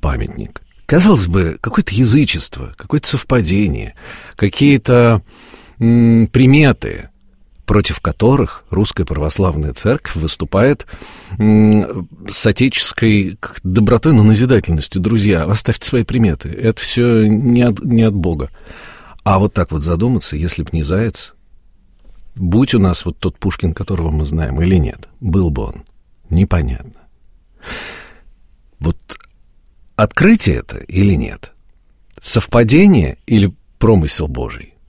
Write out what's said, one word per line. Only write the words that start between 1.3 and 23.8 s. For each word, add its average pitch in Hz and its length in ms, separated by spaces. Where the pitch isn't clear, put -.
какое-то - 320
язычество, 113 800
какое-то - 320
совпадение, 95 880
какие-то, 120 840
м, 117 500
приметы, 135 800
против - 360
которых - 720
Русская 95 340
Православная 76 680
Церковь - 420
выступает, 95 720
м, 107 720
с - 200
отеческой 110 920
к-, - 240
добротой, 110 500
но 110 100
назидательностью. 107 760
Друзья, 101 440
оставьте 101 440
свои 120 160
приметы, 113 460
это - 320
все 117 460
не 120 340
от, 120 240
не 113 160
от 110 140
Бога. 82 340
А 98 140
вот 98 160
так 87 180
вот 76 120
задуматься, 87 520
если 82 280
б - 80
не 82 100
заяц, 95 540
будь 95 380
у 120 60
нас 92 260
вот 85 140
тот - 180
Пушкин, 90 360
которого 82 360